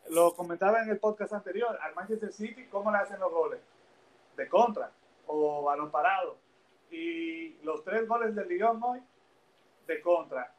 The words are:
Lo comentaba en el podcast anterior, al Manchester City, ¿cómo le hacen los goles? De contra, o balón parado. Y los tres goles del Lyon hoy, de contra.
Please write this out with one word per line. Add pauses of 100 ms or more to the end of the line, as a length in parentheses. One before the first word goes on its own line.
(100)
Lo
comentaba
en
el
podcast
anterior,
al
Manchester
City,
¿cómo
le
hacen
los
goles? (800)
De
contra, (340)
o
balón
parado. (520)
Y
los
tres
goles
del
Lyon
hoy, (880)
de
contra.